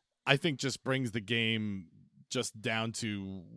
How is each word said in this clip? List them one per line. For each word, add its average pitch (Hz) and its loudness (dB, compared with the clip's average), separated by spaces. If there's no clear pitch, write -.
I 139 8
think, 143 2
just 135 -2
brings 131 0
the 117 -2
game 107 0
just 113 -4
down 113 0
to 98 -4